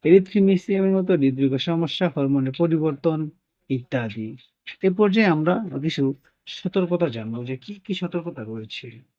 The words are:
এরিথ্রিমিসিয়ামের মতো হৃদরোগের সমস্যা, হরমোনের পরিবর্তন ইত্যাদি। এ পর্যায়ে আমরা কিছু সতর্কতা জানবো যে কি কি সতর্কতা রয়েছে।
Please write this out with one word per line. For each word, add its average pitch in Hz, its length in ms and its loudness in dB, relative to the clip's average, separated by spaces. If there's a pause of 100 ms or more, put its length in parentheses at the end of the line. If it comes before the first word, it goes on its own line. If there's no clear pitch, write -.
এরিথ্রিমিসিয়ামের 190 920 4
মতো 185 140 0 (100)
হৃদরোগের 135 480 0
সমস্যা, 165 440 -2
হরমোনের 139 460 0
পরিবর্তন 160 600 0 (500)
ইত্যাদি। 117 580 -4 (600)
এ - 100 4
পর্যায়ে 208 380 4
আমরা 156 180 2 (300)
কিছু 156 200 -2 (440)
সতর্কতা 175 640 -2
জানবো 113 300 -8 (100)
যে 131 140 -4
কি 208 100 -14 (100)
কি 202 180 -8
সতর্কতা 170 420 -6
রয়েছে। 110 440 -12 (320)